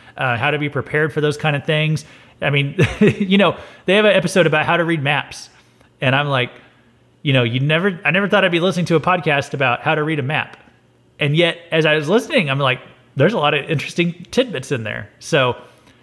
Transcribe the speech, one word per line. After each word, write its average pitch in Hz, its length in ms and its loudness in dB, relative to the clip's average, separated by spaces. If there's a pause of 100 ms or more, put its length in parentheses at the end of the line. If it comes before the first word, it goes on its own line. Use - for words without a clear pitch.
(160)
uh, 127 220 -2
how 135 120 0
to 147 80 -2
be 147 120 -4
prepared 151 440 -2
for 156 80 -2
those 147 160 0
kind 151 180 -2
of 139 100 -6
things. 156 400 -2 (360)
I 143 100 0
mean, 139 260 0 (120)
<laughs> - 120 -10
you 202 360 2
know, 180 200 4 (280)
they 185 100 2
have 214 100 4
an 202 80 6
episode 175 340 2
about 151 180 2
how 170 120 2
to 170 80 0
read 160 180 -2
maps. 143 460 -4 (500)
And 131 160 0
I'm 147 120 0
like, 127 240 -2 (680)
you 143 120 0
know, 131 100 4
you 120 160 -2
never, 160 460 0
I 147 60 0
never 190 180 0
thought 196 160 2
I'd 180 60 0
be 170 80 0
listening 175 280 0
to 170 80 2
a 147 60 2
podcast 156 520 0
about 127 280 -2
how 156 120 0
to 156 100 0
read 156 160 -2
a 131 40 -4
map. 135 340 -6 (600)
And 147 160 0
yet, 170 240 2 (100)
as 160 160 2
I 151 100 4
was 151 120 -2
listening, 220 420 0
I'm 135 100 -2
like, 127 200 0 (360)
"There's 160 180 4
a 226 40 -2
lot 147 160 2
of 143 160 -4
interesting 170 640 -4
tidbits 185 400 -2
in 120 120 -4
there." 107 260 -8 (100)
So 131 320 0 (520)